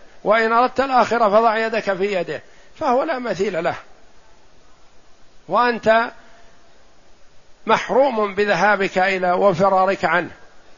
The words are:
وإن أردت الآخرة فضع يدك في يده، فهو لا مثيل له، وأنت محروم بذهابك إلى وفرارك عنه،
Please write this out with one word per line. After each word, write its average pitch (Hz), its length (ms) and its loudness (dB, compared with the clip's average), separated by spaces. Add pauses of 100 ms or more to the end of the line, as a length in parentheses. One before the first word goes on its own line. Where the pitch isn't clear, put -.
(240)
وإن 220 280 2
أردت 247 280 2
الآخرة 233 500 2
فضع 214 280 4
يدك 220 360 -2
في 196 200 -2
يده، 165 280 -6 (340)
فهو 269 280 0
لا 311 160 -4
مثيل 190 440 -4
له، 160 120 -2 (1700)
وأنت 226 640 0 (1500)
محروم 214 720 0
بذهابك 196 600 0
إلى 185 340 0
وفرارك 190 760 2
عنه، 165 260 0 (460)